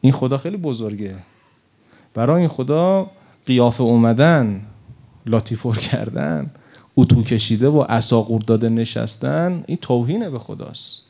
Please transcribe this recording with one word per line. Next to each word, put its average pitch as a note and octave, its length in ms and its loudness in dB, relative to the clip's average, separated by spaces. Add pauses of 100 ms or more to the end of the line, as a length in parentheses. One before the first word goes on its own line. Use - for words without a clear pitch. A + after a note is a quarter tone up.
این C3 100 4
خدا C3 260 -2
خیلی F3 200 -8
بزرگه. G#2+ 580 -8 (960)
برای C3+ 260 2
این E3 100 2
خدا F3+ 640 0 (340)
قیافه A#2+ 380 2
اومدن، A#2 800 4 (640)
لاتی A2 300 -2
پر A#2 220 -4
کردن، G#2+ 720 -6 (460)
اتو A#2+ 260 4
کشیده A2+ 460 0
و D3+ 120 4
عصا A#2 400 2
قورت A2 240 -2
داده A2+ 240 2
نشستن، B2+ 1000 -2
این - 140 -6
توهینه C#3+ 480 -2
به B2+ 100 -8
خداست. - 720 -14